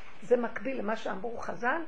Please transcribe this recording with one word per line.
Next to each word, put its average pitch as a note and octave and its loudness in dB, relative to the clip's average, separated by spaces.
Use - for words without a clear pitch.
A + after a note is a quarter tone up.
זה A#3+ 6
מקביל A#3+ 0
למה G#3+ 2
שאמרו A3 -4
חז"ל, A#3+ 0